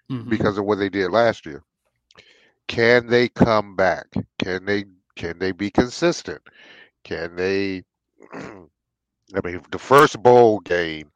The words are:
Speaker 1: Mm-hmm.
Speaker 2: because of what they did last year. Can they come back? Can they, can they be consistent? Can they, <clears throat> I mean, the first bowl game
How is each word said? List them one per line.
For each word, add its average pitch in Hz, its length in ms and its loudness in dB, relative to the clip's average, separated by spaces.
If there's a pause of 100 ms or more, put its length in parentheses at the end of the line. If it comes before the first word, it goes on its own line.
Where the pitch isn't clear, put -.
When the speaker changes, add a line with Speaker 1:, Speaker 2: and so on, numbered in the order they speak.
(100)
Speaker 1:
Mm-hmm. 123 180 -10
Speaker 2:
because 107 300 -2
of 104 80 -2
what 104 120 0
they 98 120 -2
did 92 200 -2
last 110 360 0
year. 71 160 -16 (1040)
Can 117 380 2
they 120 220 2
come 104 480 0
back? 92 300 -2 (320)
Can 92 280 -6
they, 101 180 -2 (320)
can 85 220 -10
they 92 140 -4
be 98 180 -6
consistent? 123 720 -2 (600)
Can 85 320 -10
they, 95 480 -4 (260)
<clears throat> - 260 -20
I - 1080 -16
mean, 87 280 -10
the 92 80 -8
first 135 440 4
bowl 120 380 6
game 82 560 -6